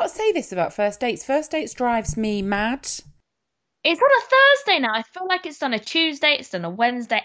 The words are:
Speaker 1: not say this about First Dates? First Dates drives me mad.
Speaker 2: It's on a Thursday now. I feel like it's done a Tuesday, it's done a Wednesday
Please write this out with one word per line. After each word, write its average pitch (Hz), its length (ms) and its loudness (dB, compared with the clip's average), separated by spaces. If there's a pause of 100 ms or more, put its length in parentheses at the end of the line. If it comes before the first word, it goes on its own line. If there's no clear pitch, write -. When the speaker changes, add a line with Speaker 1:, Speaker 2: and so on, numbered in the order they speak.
Speaker 1:
not - 100 -2
say 427 220 0
this 330 200 -4
about 180 200 0
First 208 280 -2
Dates? 240 220 -2
First 302 280 -2
Dates 311 240 -4
drives 233 420 -2
me 214 240 -2
mad. 208 480 -2 (960)
Speaker 2:
It's 330 160 0
on 523 80 6
a 539 160 4 (400)
Thursday 370 160 2
now. 220 140 0
I 226 80 -2
feel 370 260 -12
like 359 160 -2
it's 311 140 -12
done 254 160 -2
a 214 40 -2
Tuesday, 311 600 0
it's - 100 -14
done 175 160 -6
a 170 60 -6
Wednesday 233 540 -2